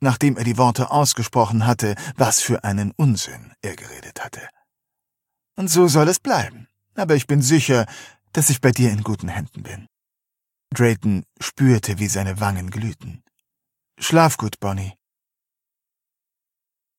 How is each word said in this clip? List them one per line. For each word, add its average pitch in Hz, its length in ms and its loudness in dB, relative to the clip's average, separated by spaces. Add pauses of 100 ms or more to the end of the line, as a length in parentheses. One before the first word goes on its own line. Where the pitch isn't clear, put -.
nachdem 135 340 2
er 113 80 -4
die 113 140 0
Worte 123 340 2
ausgesprochen 117 760 0
hatte, 110 300 0 (200)
was 123 260 2
für - 240 -2
einen 101 260 -2
Unsinn 104 720 -2
er 98 160 -10
geredet - 480 -18
hatte. - 160 -16 (1120)
„Und 185 140 -4
so 175 180 6
soll 151 220 4
es 180 100 0
bleiben. 165 480 -4 (280)
Aber 165 200 0
ich 135 120 0
bin 143 140 2
sicher, 127 440 2 (480)
dass 156 160 0
ich 131 100 0
bei 131 120 4
dir 120 200 2
in 104 120 -2
guten 104 260 -4
Händen 85 340 -10
bin.“ 98 240 -18 (840)
Drayton 107 500 0 (160)
spürte, 113 580 2
wie 101 120 -2
seine 98 320 -4
Wangen 95 280 -4
glühten. 98 540 -10 (760)
„Schlaf 160 380 2
gut, - 240 -8
Bonnie.“ 98 380 -6 (2000)